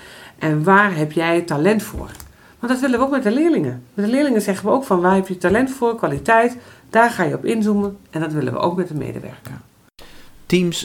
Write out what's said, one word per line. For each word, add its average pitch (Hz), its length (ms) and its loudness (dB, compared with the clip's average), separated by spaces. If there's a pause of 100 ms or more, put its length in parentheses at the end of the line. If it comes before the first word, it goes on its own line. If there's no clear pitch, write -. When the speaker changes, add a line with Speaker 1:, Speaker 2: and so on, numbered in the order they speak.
(380)
Speaker 1:
en 156 260 0
waar 196 320 4
heb 151 160 -2
jij 170 280 0
talent 175 420 0
voor? - 280 -12 (480)
Want 233 140 -2
dat 254 100 -2
willen 254 160 2
we 254 60 2
ook 277 60 0
met 277 120 0
de 208 100 0
leerlingen. 233 500 0 (120)
Met 202 100 -2
de 214 60 0
leerlingen 247 320 2
zeggen 196 220 -4
we 208 80 2
ook 262 120 2
van: 185 160 2
"Waar 185 140 4
heb 190 140 0
je 180 100 -6
talent 226 320 2
voor, 233 260 -2
kwaliteit, 226 600 2 (340)
daar 233 200 4
ga 196 120 -4
je 147 120 -2
op 135 100 -6
inzoomen." 208 520 -2 (140)
En 160 100 -6
dat 156 120 -4
willen 139 200 -2
we 127 60 -6
ook 175 180 -2
met 180 120 -2
de 156 60 -10
medewerker. - 560 -10
Speaker 2:
Ja. 135 100 -16 (840)
Teams 175 380 0